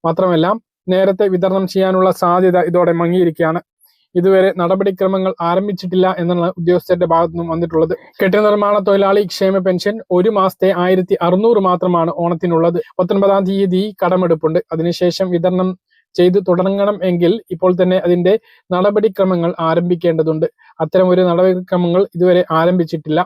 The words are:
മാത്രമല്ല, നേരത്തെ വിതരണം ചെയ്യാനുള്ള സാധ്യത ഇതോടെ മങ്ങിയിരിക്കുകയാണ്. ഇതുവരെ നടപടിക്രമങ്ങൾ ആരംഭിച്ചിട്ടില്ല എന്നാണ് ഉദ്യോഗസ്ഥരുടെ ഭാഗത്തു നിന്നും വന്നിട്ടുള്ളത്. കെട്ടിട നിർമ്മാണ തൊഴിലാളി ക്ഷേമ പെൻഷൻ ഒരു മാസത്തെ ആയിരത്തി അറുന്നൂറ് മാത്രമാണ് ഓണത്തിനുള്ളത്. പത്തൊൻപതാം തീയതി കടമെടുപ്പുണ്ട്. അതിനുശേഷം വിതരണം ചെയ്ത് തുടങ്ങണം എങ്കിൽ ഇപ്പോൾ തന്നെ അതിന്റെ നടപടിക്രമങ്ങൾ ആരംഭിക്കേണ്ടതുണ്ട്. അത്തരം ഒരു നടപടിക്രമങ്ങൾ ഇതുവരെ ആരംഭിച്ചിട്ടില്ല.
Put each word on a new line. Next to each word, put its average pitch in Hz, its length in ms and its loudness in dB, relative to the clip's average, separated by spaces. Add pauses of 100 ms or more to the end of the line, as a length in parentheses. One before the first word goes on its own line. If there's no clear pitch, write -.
മാത്രമല്ല, 170 420 0 (400)
നേരത്തെ 190 400 2
വിതരണം 185 460 0
ചെയ്യാനുള്ള 185 380 2
സാധ്യത 180 460 2 (120)
ഇതോടെ 175 220 2
മങ്ങിയിരിക്കുകയാണ്. 170 720 0 (540)
ഇതുവരെ 185 420 4
നടപടിക്രമങ്ങൾ 190 840 -2
ആരംഭിച്ചിട്ടില്ല 180 800 0
എന്നാണ് 175 280 -2 (100)
ഉദ്യോഗസ്ഥരുടെ 175 480 0
ഭാഗത്തു 165 280 0
നിന്നും 170 200 -6
വന്നിട്ടുള്ളത്. 165 400 -2 (260)
കെട്ടിട 196 220 2
നിർമ്മാണ 208 460 2
തൊഴിലാളി 196 360 2
ക്ഷേമ 190 340 -2
പെൻഷൻ 190 380 -2 (160)
ഒരു 180 180 2
മാസത്തെ 190 480 0
ആയിരത്തി 185 440 0
അറുന്നൂറ് 202 360 2
മാത്രമാണ് 180 540 0 (120)
ഓണത്തിനുള്ളത്. 170 560 0 (200)
പത്തൊൻപതാം 196 460 0
തീയതി 190 380 0 (200)
കടമെടുപ്പുണ്ട്. 170 560 0 (120)
അതിനുശേഷം 175 580 -2
വിതരണം 180 400 -2 (460)
ചെയ്ത് 180 320 2
തുടങ്ങണം 196 500 0 (120)
എങ്കിൽ 175 240 2 (180)
ഇപ്പോൾ 185 300 0
തന്നെ 185 160 2
അതിന്റെ 180 420 2 (340)
നടപടിക്രമങ്ങൾ 190 840 0
ആരംഭിക്കേണ്ടതുണ്ട്. 165 880 0 (320)
അത്തരം 185 300 0
ഒരു 185 120 4
നടപടിക്രമങ്ങൾ 180 840 0 (120)
ഇതുവരെ 180 360 2
ആരംഭിച്ചിട്ടില്ല. 160 760 -2